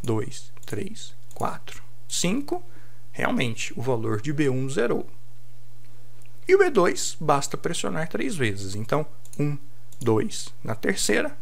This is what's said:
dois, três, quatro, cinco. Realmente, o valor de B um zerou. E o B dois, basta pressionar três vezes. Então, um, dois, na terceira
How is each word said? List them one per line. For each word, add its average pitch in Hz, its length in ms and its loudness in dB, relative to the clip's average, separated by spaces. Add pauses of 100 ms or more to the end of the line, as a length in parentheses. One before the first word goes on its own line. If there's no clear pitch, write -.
dois, 120 520 0 (120)
três, - 480 -2 (200)
quatro, - 500 -2 (240)
cinco. 285 560 0 (480)
Realmente, 123 640 0
o - 40 -2
valor 113 400 0
de 147 100 -2
B 143 180 2
um 131 200 0
zerou. 214 360 0 (1400)
E 370 80 8
o - 20 4
B 359 140 6
dois, 185 480 2
basta 147 360 2
pressionar 165 520 -2
três 233 280 -2
vezes. 101 380 0
Então, 143 320 0 (320)
um, 147 180 2 (460)
dois, 110 480 2 (140)
na 113 100 0
terceira - 680 2